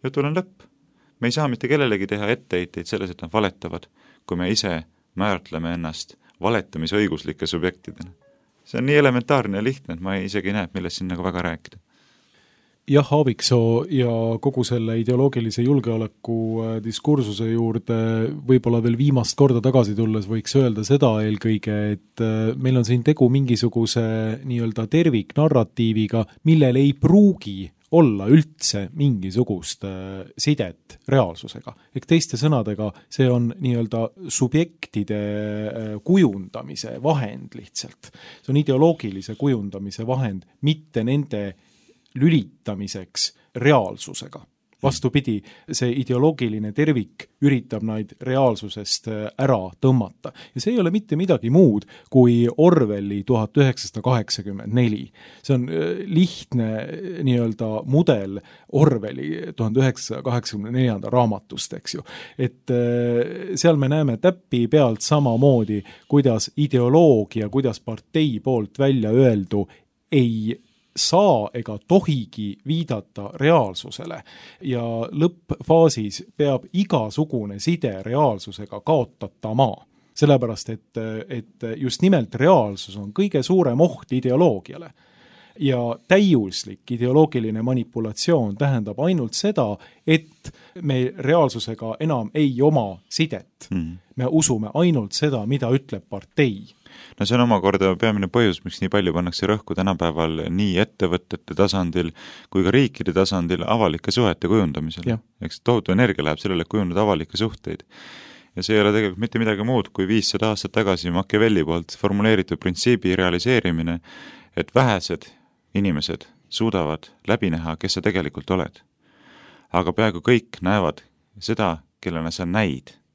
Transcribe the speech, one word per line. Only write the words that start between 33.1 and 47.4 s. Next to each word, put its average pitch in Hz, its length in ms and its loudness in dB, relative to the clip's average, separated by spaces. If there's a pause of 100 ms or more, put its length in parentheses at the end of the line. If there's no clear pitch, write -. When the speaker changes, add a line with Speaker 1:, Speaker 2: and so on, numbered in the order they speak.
Speaker 2:
see 131 180 2
on 120 240 2
nii-öelda 120 800 -4
subjektide, 123 880 -2 (460)
äh, 110 320 -10
kujundamise 113 1040 0
vahend 135 500 -2
lihtsalt. - 600 -16 (260)
See - 120 -6
on 143 120 4
ideoloogilise 127 720 0
kujundamise 101 720 -4
vahend, 120 400 -4 (140)
mitte 147 420 -2
nende 117 460 -2 (640)
lülitamiseks 104 1200 -2 (200)
reaalsusega. 120 920 -2 (360)
Vastupidi, 131 580 0 (340)
see 123 240 -2
ideoloogiline 123 720 0
tervik 139 540 -2 (180)